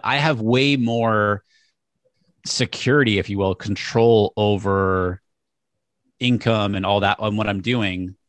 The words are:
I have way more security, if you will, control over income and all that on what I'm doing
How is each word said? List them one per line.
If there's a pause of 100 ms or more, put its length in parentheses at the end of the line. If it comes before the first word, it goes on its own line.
I
have
way
more (1040)
security,
if
you
will,
control
over (1000)
income
and
all
that
on
what
I'm
doing (120)